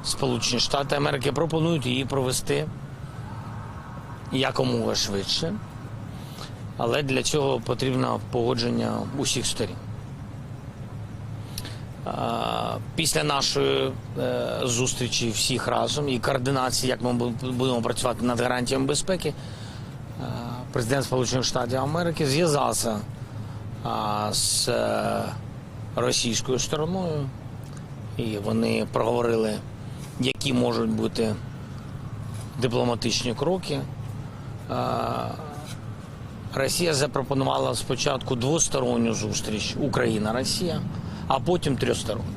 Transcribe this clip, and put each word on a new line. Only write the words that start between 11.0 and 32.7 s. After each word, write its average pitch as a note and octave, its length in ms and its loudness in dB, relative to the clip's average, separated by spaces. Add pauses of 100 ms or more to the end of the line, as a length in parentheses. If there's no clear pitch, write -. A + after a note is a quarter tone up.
А, A#2 720 0 (180)
після D#3 300 2
нашої, C3+ 680 2 (260)
е, B2 320 0 (140)
зустрічі A#2+ 680 2
всіх G#2+ 380 2
разом A#2+ 400 2
і B2+ 100 2
координації, B2+ 720 2
як A#2 120 0
ми B2 100 2
бу-, A#2+ 200 2 (100)
будемо B2+ 400 2
працювати A#2 440 2
над A#2+ 140 4
гарантіями B2 460 2
безпеки, D#3 420 2
е, - 960 -8 (480)
президент B2+ 320 2
Сполучених B2 400 2
Штатів B2 360 0
Америки D#3+ 460 2
зв'язався, C3 720 4 (880)
а, G#2+ 480 0
з, - 360 2
е, A2 540 2 (720)
російською B2 640 2
стороною, D#3 680 0 (880)
і A2 280 0
вони A2+ 480 2
проговорили, A#2 640 4 (680)
які C3 320 2
можуть A#2 380 4
бути A2 440 0 (1300)
дипломатичні A#2+ 760 2